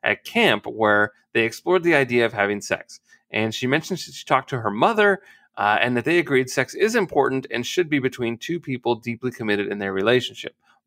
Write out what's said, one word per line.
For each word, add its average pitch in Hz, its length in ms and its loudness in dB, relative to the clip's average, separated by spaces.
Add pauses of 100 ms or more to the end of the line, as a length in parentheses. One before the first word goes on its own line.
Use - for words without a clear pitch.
at 104 220 -2
camp 151 420 2
where 107 460 2 (200)
they 113 120 2
explored 170 400 0
the 170 100 4
idea 120 320 4
of 110 60 -2
having 104 280 0
sex. - 380 -8 (320)
And 110 240 -2
she 127 140 -2
mentions 156 380 -2
that - 80 -18
she - 100 -16
talked 135 260 0
to 127 100 -4
her 110 100 -2
mother, 196 500 2 (360)
uh, 104 240 2
and 123 160 2
that 120 80 0
they 170 140 2
agreed 139 320 2
sex - 240 -2
is 220 220 0
important 135 540 0
and 117 140 -4
should 170 240 -2
be 147 120 0
between 120 380 -2
two 170 200 -6
people 123 380 -4
deeply 117 340 -6
committed 104 380 -2
in 101 100 -4
their 98 140 -4
relationship. 113 640 -2 (300)